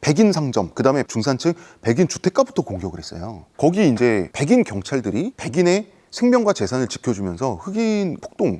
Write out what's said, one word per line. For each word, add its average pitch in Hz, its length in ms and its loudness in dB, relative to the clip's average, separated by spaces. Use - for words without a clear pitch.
백인 185 320 4
상점, 120 400 -2
그다음에 131 340 2
중산층 135 460 0
백인 120 280 2
주택가부터 - 540 -2
공격을 87 360 -8
했어요. 90 460 -12
거기 175 320 4
이제 113 460 2
백인 214 320 2
경찰들이 110 720 -4
백인의 180 500 0
생명과 240 400 2
재산을 123 380 -2
지켜주면서 101 640 -4
흑인 202 640 -4
폭동 127 400 -4